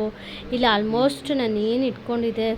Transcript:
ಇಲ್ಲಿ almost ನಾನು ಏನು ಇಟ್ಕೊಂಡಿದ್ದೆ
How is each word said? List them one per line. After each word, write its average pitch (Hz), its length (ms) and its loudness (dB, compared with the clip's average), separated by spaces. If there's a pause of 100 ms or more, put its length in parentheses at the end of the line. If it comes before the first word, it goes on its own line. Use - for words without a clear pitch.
(560)
ಇಲ್ಲಿ 247 200 4
almost 226 560 2 (100)
ನಾನು 220 300 0
ಏನು 254 220 2
ಇಟ್ಕೊಂಡಿದ್ದೆ 233 640 -2